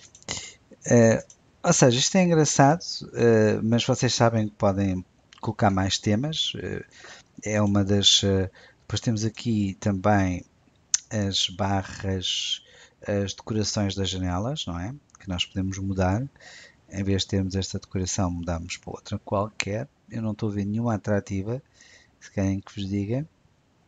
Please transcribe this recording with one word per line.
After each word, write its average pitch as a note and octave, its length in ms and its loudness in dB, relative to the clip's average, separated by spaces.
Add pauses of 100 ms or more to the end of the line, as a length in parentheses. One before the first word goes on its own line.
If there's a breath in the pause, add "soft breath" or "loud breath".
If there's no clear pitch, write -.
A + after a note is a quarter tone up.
(880 loud breath)
Eh, A2+ 380 6 (380)
ou F3 100 4
seja, B2+ 240 6
isto - 200 0
é F#3 60 6
engraçado, D#3 600 4 (300)
eh, A2 500 4
mas A#2 220 2
vocês B2 280 0
sabem A2+ 360 2
que - 60 -20
podem G2 480 0 (380)
colocar G#2+ 300 0
mais F#2+ 260 0
temas. C3+ 600 -2
Eh, F#2+ 280 -8 (580 loud breath)
é G#2+ 180 0
uma G2+ 220 4
das, G2 400 4
eh, F#2+ 280 2 (300 soft breath)
depois - 200 -6
temos A2 240 -2
aqui G#2+ 540 -2
também F#2+ 680 0 (640)
as G2+ 400 -2
barras, F#2+ 1120 -4 (460 loud breath)
as G2+ 260 -2
decorações G2+ 600 -2
das F#2+ 140 -2
janelas, F#2 560 -4
não E2+ 140 -6
é? G#2 140 -8 (260)
Que F#2+ 100 -16
nós F2 160 -2
podemos G2 320 -4
mudar. G2 460 0 (680 loud breath)
Em G2 140 -6
vez F#2+ 200 0
de - 60 -10
termos F#2+ 260 0
esta F#2+ 240 -4
decoração, F#2+ 500 -2
mudamos F2 480 -2
para - 140 -14
outra - 280 -8
qualquer. G#2+ 680 -4 (220)
Eu A2+ 120 -8
não A2 100 -2
estou G#2 180 -4
a G2+ 40 -4
ver G2+ 120 -2
nenhuma A2 300 -2
atrativa. G2+ 680 -2 (580 soft breath)
Se - 120 -20
querem G2 280 0
que - 140 -18
vos G2 160 -8
diga. G#2 380 -4 (600)